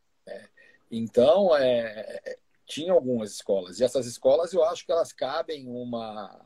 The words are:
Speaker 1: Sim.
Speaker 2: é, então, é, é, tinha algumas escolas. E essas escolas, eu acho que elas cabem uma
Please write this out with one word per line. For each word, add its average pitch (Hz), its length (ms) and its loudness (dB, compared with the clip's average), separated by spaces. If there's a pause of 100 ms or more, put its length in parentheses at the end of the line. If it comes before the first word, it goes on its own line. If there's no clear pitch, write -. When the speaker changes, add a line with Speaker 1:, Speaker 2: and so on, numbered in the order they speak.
(260)
Speaker 1:
Sim. - 80 -16
Speaker 2:
é, - 160 -18 (420)
então, 143 640 4
é, 117 720 0
é, - 120 -10 (280)
tinha 165 260 -6
algumas 127 400 2
escolas. 92 480 -4
E 123 60 4
essas 123 200 -2
escolas, 135 460 2
eu 175 140 2
acho - 200 -4
que - 60 -8
elas 165 220 0
cabem 139 560 -8
uma 113 760 -10